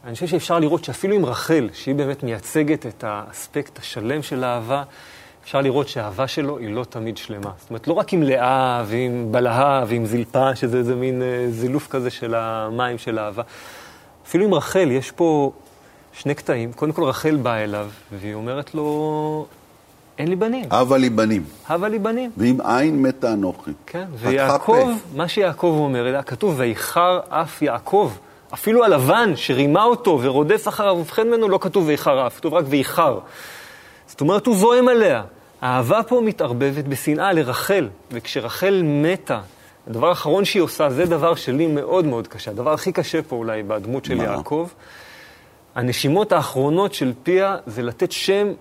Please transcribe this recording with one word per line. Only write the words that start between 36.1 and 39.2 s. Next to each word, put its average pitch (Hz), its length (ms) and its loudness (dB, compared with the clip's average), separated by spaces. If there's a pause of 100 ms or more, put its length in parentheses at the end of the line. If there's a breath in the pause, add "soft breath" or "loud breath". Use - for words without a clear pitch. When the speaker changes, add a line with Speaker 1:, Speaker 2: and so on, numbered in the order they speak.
Speaker 1:
מתערבבת 139 580 -2
בשנאה 151 500 0
לרחל, 151 560 0 (220)
וכשרחל 135 720 -2
מתה, 147 560 0 (480 soft breath)